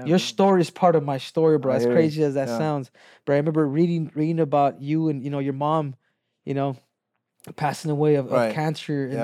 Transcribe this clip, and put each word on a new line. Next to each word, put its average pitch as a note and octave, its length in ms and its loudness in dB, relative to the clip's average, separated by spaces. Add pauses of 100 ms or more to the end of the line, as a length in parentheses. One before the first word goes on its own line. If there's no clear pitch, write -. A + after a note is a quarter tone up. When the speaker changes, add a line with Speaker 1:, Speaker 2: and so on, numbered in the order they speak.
Speaker 1:
your D#3+ 120 2
Speaker 2:
bro. - 0 -
Speaker 1:
story G3 440 2
is D#3+ 100 -2
part F3 240 4
of D3+ 80 2
my C#3 160 -4
story, D#3+ 400 2
bro. C3 140 0
Speaker 2:
I - 20 2
Speaker 1:
As A#2 80 2
Speaker 2:
hear A#2+ 80 2
you. B2 60 4
Speaker 1:
crazy D#3 260 2
as C#3+ 100 0
that C#3 140 -2
Speaker 2:
Yeah. A#2 100 -4
Speaker 1:
sounds. D3 320 -4 (360)
But C#3+ 80 0
I - 20 4
remember D3+ 320 2
reading, D#3+ 480 0
reading D#3+ 240 0
about C#3+ 420 2
you D#3 280 -2
and, C3+ 140 -4
you C#3+ 60 -6
know, C#3+ 80 -4
your C#3 160 -2
mom, D3 420 -2 (500)
you C#3 100 -6
know, C#3 200 -2 (840)
passing D3+ 340 -4
away D3+ 240 2
of, C3+ 100 -2
of A#2+ 60 -8
Speaker 2:
Right. A#2 240 0
Speaker 1:
cancer D3+ 500 -4
in C3 60 -8
Speaker 2:
Yeah, - 120 -6